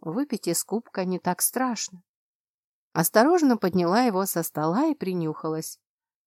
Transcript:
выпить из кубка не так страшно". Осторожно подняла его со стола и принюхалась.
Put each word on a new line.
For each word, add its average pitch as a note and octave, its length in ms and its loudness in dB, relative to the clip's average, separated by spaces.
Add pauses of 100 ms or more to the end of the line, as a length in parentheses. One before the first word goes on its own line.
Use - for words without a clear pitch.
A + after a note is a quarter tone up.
выпить G#3+ 480 -4
из E3+ 160 -2
кубка G3 400 -6
не F3+ 140 -2
так - 240 -4
страшно". A#3+ 600 -4 (920)
Осторожно B3+ 640 4
подняла F3+ 460 2
его G3 240 0
со E3+ 160 -2
стола E3+ 440 -2
и D4+ 80 0
принюхалась. D#3+ 840 -4 (480)